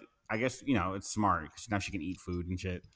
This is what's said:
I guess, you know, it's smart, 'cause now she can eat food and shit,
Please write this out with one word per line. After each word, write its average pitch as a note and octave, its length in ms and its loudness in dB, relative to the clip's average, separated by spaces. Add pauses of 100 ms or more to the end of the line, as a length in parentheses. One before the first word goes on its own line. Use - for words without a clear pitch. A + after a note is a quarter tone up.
(280)
I A2 80 0
guess, B2+ 300 0
you C3+ 80 4
know, F#2 200 2
it's G2 140 -4
smart, F2+ 420 4
'cause - 200 -12
now G2+ 80 2
she - 140 -2
can F#2 100 -4
eat F2+ 160 -4
food F2 300 -2
and F2+ 100 -2
shit, F#2 240 -4 (140)